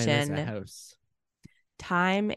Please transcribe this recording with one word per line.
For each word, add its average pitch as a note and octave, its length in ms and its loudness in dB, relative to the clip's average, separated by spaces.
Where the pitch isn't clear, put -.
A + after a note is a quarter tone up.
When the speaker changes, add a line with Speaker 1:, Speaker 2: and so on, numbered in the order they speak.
Speaker 1:
a - 20 0
Speaker 2:
dimension. D3 400 2
Speaker 1:
house. - 480 -10
Speaker 2:
Time F#3+ 580 2